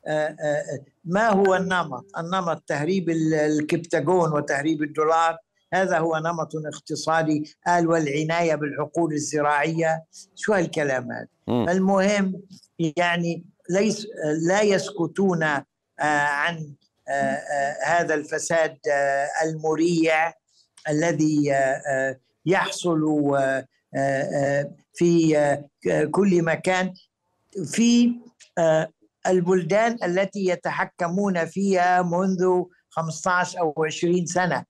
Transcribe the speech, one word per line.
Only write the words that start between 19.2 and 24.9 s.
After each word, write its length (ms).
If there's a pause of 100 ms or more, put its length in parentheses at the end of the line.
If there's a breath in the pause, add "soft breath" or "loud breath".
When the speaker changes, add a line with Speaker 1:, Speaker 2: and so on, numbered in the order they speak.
Speaker 1:
المريع 880 (560 soft breath)
الذي، 680
آه، 320
آه، 300 (300)
يحصل، 560 (320)
آه، 40
آه، 280 (300)
آه، 760 (240)